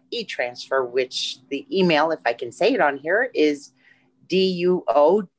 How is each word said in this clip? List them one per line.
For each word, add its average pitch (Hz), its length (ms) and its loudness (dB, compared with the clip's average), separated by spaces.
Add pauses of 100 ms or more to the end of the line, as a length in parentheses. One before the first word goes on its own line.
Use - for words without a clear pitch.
e-transfer, 135 760 -4
which - 540 -4 (100)
the 139 220 -8
email, 165 400 2
if 151 140 -6
I 123 80 0
can 120 180 -10
say 220 220 0
it 202 80 0
on 143 160 2
here, 190 360 -2
is 147 380 0 (560)
D 185 180 2
U 180 420 0
O, 175 400 4 (100)